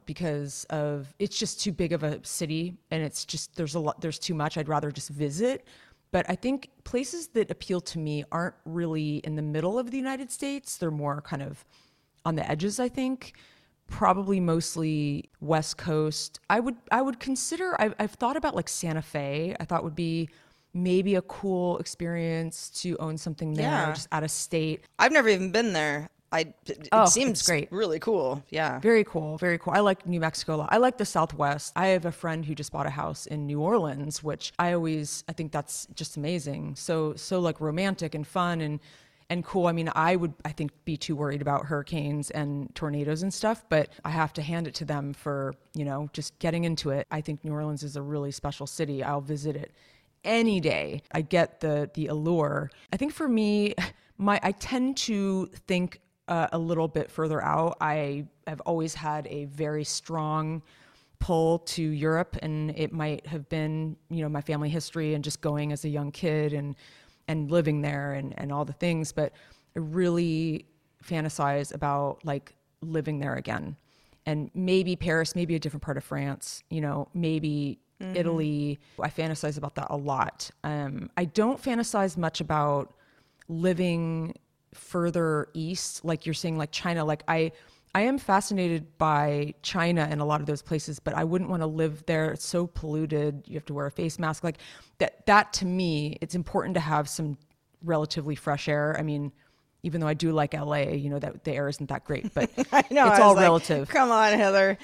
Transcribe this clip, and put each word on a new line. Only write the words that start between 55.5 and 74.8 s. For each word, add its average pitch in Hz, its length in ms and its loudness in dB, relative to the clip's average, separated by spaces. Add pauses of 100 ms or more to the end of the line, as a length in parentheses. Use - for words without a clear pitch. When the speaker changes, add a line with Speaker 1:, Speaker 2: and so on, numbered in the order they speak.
Speaker 1:
think, 180 320 0 (300)
uh, 170 240 0
a 165 40 0
little 165 300 0
bit 156 240 -4
further 156 320 -2
out. 156 380 0
I 147 440 -2 (220)
have 156 140 -10
always 160 320 -2
had 151 340 -4
a 147 160 -8
very 151 400 -4
strong 156 800 -4 (580)
pull 165 400 4
to - 240 -6
Europe, 156 580 0
and 156 360 -4
it 156 160 -2
might 151 340 -4
have 147 220 -8
been, 156 480 -2 (120)
you 165 120 -2
know, 151 80 -2
my 147 100 -2
family 151 300 -2
history 156 460 -2
and 147 60 -2
just 147 200 -6
going 147 320 0
as 143 100 -6
a 151 60 -2
young 147 240 -4
kid 151 400 0
and, 143 240 -4 (500)
and 156 240 -2
living 151 300 4
there 143 320 -2
and, 139 240 -6
and 143 160 -6
all 147 100 -2
the 143 80 -6
things. 165 400 0
But - 220 -2 (420)
I 165 40 -4
really 165 840 0 (380)
fantasize 151 720 -2
about, 143 480 -2
like, 143 320 -6 (240)
living 156 400 -2
there 139 160 -2
again. 131 400 -6 (500)
And 151 280 -2
maybe 185 420 2